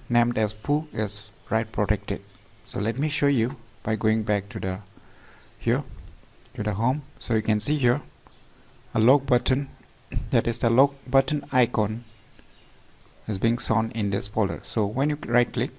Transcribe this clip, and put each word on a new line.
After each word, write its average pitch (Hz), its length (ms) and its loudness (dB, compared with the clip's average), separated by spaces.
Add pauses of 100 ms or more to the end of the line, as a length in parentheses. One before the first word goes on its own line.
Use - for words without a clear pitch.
named 117 300 2
as 110 160 2
foo 151 400 -2
is - 380 -4 (180)
write 107 220 0
protected. - 500 0 (420)
So - 160 -6
let 107 200 -2
me 151 100 0
show 143 180 0
you 127 280 2 (260)
by 113 140 0
going 110 260 2
back 101 280 -2
to 107 100 -6
the 95 200 -2 (800)
here 127 260 0 (720)
to 110 100 -6
the 104 100 -2
home. 127 300 0 (160)
So - 160 -2
you 107 80 0
can 107 160 2
see 147 160 0
here 135 260 2 (920)
a 113 40 2
log 135 280 4
button, 131 420 2 (640)
that 117 160 2
is 117 100 0
the 117 140 2
log 135 240 4 (100)
button 135 460 0
icon 120 520 0 (1200)
is 101 100 -2
being 117 220 0
shown 110 320 0
in 107 180 -2
this 101 180 -4
folder. 95 360 -2
So 107 240 -2
when 131 240 -2
you 147 160 -6
right 123 260 2
click, - 260 -2